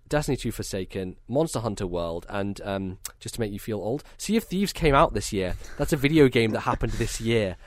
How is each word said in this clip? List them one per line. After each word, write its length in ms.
Destiny 280
two 160
Forsaken, 640
Monster 320
Hunter 260
World, 420
and, 340
um, 360
just 160
to 40
make 120
you 80
feel 180
old, 240
Sea 180
of 80
Thieves 300
came 200
out 200
this 180
year. 220
That's 160
a 20
video 320
game 220
that 100
happened 340
this 280
year, 340